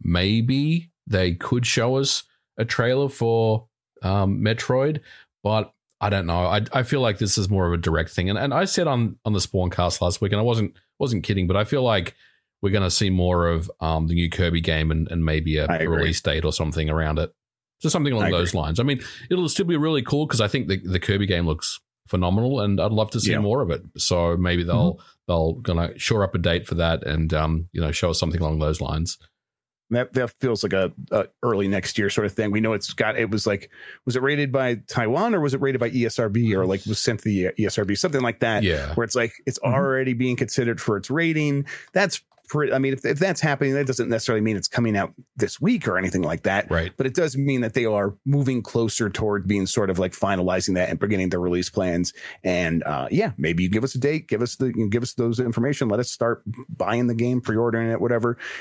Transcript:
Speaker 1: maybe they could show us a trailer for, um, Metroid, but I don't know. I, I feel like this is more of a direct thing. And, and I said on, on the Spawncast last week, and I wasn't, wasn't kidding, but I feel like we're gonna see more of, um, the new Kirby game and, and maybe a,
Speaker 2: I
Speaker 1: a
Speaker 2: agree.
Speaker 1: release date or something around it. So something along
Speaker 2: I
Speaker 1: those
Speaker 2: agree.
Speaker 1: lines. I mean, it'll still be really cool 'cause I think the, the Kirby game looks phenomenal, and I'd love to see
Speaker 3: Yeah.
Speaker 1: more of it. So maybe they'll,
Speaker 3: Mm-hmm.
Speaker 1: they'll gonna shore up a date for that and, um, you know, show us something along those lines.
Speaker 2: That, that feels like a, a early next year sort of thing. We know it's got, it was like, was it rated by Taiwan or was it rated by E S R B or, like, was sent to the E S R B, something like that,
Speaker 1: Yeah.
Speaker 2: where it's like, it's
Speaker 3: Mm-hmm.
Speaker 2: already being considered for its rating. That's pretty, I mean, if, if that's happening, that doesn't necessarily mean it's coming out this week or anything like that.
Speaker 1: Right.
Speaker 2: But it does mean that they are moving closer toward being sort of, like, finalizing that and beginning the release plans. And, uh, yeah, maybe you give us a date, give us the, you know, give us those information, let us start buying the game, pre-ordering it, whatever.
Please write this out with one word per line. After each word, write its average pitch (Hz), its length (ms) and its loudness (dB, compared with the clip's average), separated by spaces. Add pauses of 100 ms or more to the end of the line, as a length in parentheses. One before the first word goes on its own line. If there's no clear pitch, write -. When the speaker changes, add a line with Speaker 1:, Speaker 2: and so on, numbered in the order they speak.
Speaker 1:
maybe 120 880 2 (160)
they 92 300 2
could 120 320 0
show 127 300 0
us 135 260 0 (340)
a 113 80 0
trailer 127 440 2
for, 113 580 2 (340)
um, 98 400 2
Metroid, 127 600 0 (420)
but 107 280 0 (300)
I 104 80 0
don't 98 160 0
know. 87 200 0
I, 104 160 2 (120)
I 131 100 2
feel 139 180 0
like 107 180 0
this 104 180 0
is 98 100 0
more 95 200 2
of 85 60 2
a 85 80 0
direct 80 280 0
thing. 90 200 -2
And, 101 100 0
and 135 140 0
I 175 120 2
said 180 220 0
on, 120 360 0
on 107 100 0
the 95 60 2
Spawncast 90 640 0
last 87 180 0
week, 101 120 0
and 104 80 2
I 110 40 0
wasn't, 113 320 0 (240)
wasn't 117 240 -2
kidding, 95 240 0
but 92 80 2
I 104 80 2
feel 131 200 0
like 101 320 0 (460)
we're 98 100 2
gonna 98 180 2
see 98 200 2
more 90 380 4
of, 85 220 0 (120)
um, 80 260 0
the 85 80 0
new 85 140 2
Kirby 85 320 0
game 78 300 0
and, 78 200 0
and 85 120 0
maybe 78 340 0
a, 76 100 0
Speaker 2:
I 85 100 2
Speaker 1:
a 80 60 -2
Speaker 2:
agree. 82 140 2
Speaker 1:
release 80 240 0
date 76 220 0
or 76 80 0
something 78 380 -2
around 78 300 0
it. - 140 -4 (460)
So 160 100 -2
something 143 240 0
along 104 120 2
Speaker 2:
I 87 60 2
Speaker 1:
those 87 180 2
Speaker 2:
agree. 87 120 0
Speaker 1:
lines. 78 180 0
I 120 40 2
mean, 143 180 0 (280)
it'll 180 200 0
still 196 160 0
be 170 120 2
really 151 240 0
cool 147 240 0
'cause 123 160 0
I 104 60 2
think 110 200 -2
the, 95 100 0
the 92 220 -2
Kirby 101 280 0
game 87 180 0
looks - 340 -4 (280)
phenomenal, 104 540 2
and 101 180 2
I'd 104 120 0
love 107 200 2
to 117 80 -2
see 95 120 2
Speaker 3:
Yeah. 73 80 0
Speaker 1:
more 110 220 2
of 85 100 0
it. 69 100 -2 (160)
So 85 400 2
maybe 87 260 2
they'll, 107 300 2
Speaker 3:
Mm-hmm. - 100 -14 (240)
Speaker 1:
they'll 82 260 2
gonna 85 440 -2
shore 107 260 0
up 95 120 -2
a - 20 -2
date 85 300 0
for 85 80 -4
that 82 300 0
and, 78 280 0
um, 80 380 0
you 87 100 -4
know, 78 100 0
show 85 200 -2
us - 80 -4
something 85 220 -2
along 78 180 0
those 78 200 0
lines. 80 380 -4 (760)
Speaker 2:
That, 120 220 0
that 123 260 0
feels 120 240 0
like 98 100 -2
a, 92 180 2 (200)
a 101 160 2 (160)
early 101 240 0
next 98 320 -2
year 101 100 0
sort 107 160 0
of 95 80 -2
thing. 107 160 -2
We 104 100 0
know 110 140 2
it's - 200 -4
got, 110 260 0
it 110 100 0
was 104 160 -2
like, 101 240 -2 (360)
was 120 100 -2
it 127 80 0
rated 143 280 0
by 127 260 0 (100)
Taiwan 151 480 0
or 165 60 0
was 139 120 0
it 135 80 -2
rated 135 180 0
by 117 100 0
E 120 180 0
S - 100 -4
R 95 100 0
B 107 280 2
or, 92 100 2
like, 95 220 -2
was 107 120 -2
sent 113 200 -2
to - 60 -16
the 95 340 0
E 107 80 0
S - 100 -2
R 104 80 0
B, 101 80 0
something 139 280 0
like 117 180 -2
that, 110 240 0
Speaker 1:
Yeah. 76 320 -2
Speaker 2:
where 120 80 0
it's 113 120 -4
like, 117 180 0 (120)
it's 117 140 -4
Speaker 3:
Mm-hmm. 123 160 0
Speaker 2:
already 131 380 0
being 123 240 0
considered 120 440 -2
for 107 160 0
its 98 140 -8
rating. 151 540 0 (280)
That's 190 260 0 (280)
pretty, 147 260 0
I 135 60 2
mean, 135 140 0
if, 131 120 -6
if 147 140 0
that's 185 200 0
happening, 139 360 2
that 143 100 0
doesn't 127 240 -2
necessarily 113 320 0
mean 107 160 2
it's 87 100 -4
coming 117 300 0
out 95 160 -2 (220)
this 110 260 -2
week 202 260 0
or 92 120 0
anything 92 240 0
like 80 200 -2
that. 98 280 0
Speaker 1:
Right. 85 260 0
Speaker 2:
But 131 80 0
it 123 80 -2
does 156 240 0
mean 139 240 0
that 107 140 -4
they 120 100 2
are 101 300 0 (100)
moving 135 380 2
closer 113 440 -2
toward 101 400 -2
being 98 200 2
sort 101 240 0
of, 87 80 -2
like, 92 140 -2
finalizing 92 600 0
that 90 160 0
and 85 80 -4
beginning 98 320 0
the 90 80 -2
release 87 320 0
plans. 90 420 -2 (320)
And, 87 420 0
uh, 69 260 -4
yeah, 165 260 0
maybe 85 240 0
you 92 80 0
give 110 140 0
us 135 100 -4
a 131 60 -6
date, 147 300 -2
give 110 120 0
us 120 140 -2
the, 131 140 -2
you 113 160 -2
know, - 20 -2
give 117 160 0
us 123 100 -6
those 117 260 0
information, 123 500 0
let 104 100 2
us 123 100 -4
start 117 320 -2 (340)
buying 117 300 0
the 120 100 2
game, 123 240 0
pre-ordering 113 520 0
it, 113 100 -2
whatever. 117 380 0 (220)